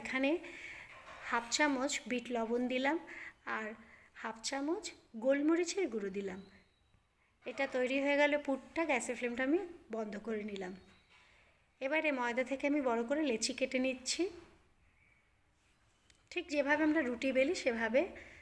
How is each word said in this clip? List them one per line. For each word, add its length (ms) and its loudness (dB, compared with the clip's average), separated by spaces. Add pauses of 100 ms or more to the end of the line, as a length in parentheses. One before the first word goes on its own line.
এখানে 280 0 (1000)
হাফ 200 0
চামচ 420 2 (140)
বিট 240 -4
লবণ 380 0
দিলাম, 280 2 (480)
আর 220 -4 (480)
হাফ 280 -8
চামচ 420 -2 (320)
গোলমরিচের 720 4
গুঁড়ো 220 -4
দিলাম। 300 -6 (1080)
এটা 200 -2
তৈরি 340 0
হয়ে 160 4
গেল 220 6
পুরটা। 460 -2
গ্যাসের 320 0
ফ্লেমটা 320 -2
আমি 100 4 (340)
বন্ধ 260 -4
করে 260 -4
নিলাম। 280 -8 (1080)
এবারে 320 2
ময়দা 320 0
থেকে 220 -2
আমি 140 4
বড় 280 2
করে 140 2
লেচি 300 0
কেটে 260 0
নিচ্ছি। 440 -2 (2000)
ঠিক 180 -4
যেভাবে 360 2
আমরা 180 4
রুটি 300 -2
বেলি 220 4
সেভাবে 480 2 (400)